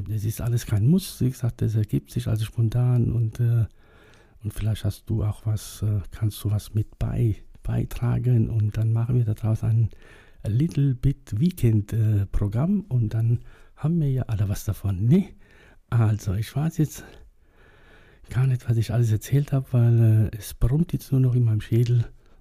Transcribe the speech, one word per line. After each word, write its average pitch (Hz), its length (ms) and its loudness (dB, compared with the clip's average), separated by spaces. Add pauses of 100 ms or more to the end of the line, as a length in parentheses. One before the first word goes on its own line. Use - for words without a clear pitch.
Das 107 160 -4
ist 110 160 -4
alles 120 240 -2
kein 107 220 0
Muss, 185 340 2
wie 127 100 2
gesagt, - 300 -6
das 113 140 0
ergibt 113 360 -2
sich - 180 -4
also 110 160 -2
spontan 120 680 0
und, 117 280 -2
äh, 117 260 2 (760)
und 104 100 -6
vielleicht 104 300 -4
hast - 260 -6
du 110 140 0
auch 107 200 -4
was, - 380 -6
äh, 107 180 -2 (100)
kannst - 340 -4
du 104 60 -2
was 104 240 -4
mit - 240 -4
bei, 113 380 0 (260)
beitragen 120 840 0
und 107 280 -2
dann 110 160 0
machen 117 240 0
wir 123 80 2
daraus 107 400 -2
ein 110 260 2 (560)
Little 139 480 0
Bit - 460 -2
Weekend, 117 520 2
äh, 107 340 2
Programm 143 600 0
und 117 260 0
dann 113 260 0 (360)
haben 165 240 0
wir 143 100 0
ja 127 140 0
alle 101 240 -2
was - 160 -4
davon, 101 420 -2
ne? 180 240 4 (600)
Also, 107 440 2
ich 107 200 -6
weiß 156 240 -2
jetzt - 260 -2 (1300)
gar 131 160 0
nicht, 127 220 0
was 117 80 2
ich 113 160 0
alles 117 200 2
erzählt 139 400 0
hab, 135 200 -2
weil, 117 600 4
äh, 107 40 -10
es - 180 -14
brummt 143 380 0
jetzt - 200 -6
nur 135 80 4
noch 127 140 2
in 123 100 2
meinem 110 160 2
Schädel, 120 440 2 (360)